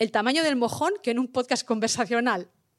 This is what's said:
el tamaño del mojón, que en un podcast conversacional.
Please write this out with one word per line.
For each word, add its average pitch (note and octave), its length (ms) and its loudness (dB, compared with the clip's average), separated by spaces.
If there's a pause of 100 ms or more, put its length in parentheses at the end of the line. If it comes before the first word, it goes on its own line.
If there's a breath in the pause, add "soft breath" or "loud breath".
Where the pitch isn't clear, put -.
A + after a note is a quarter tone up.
el A3 100 0
tamaño B3 320 2
del D4+ 140 2
mojón, B3 360 0 (100)
que A#3+ 100 -2
en A#3+ 80 0
un B3+ 80 -2
podcast B3 360 -2
conversacional. A3+ 840 0 (300)